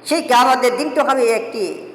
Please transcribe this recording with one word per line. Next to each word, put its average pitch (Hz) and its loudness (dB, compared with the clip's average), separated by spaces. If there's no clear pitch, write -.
সেই 302 -2
কিয়ামতের 247 4
দিন 302 -4
তো 302 2
হবে 262 2
একটি 214 -6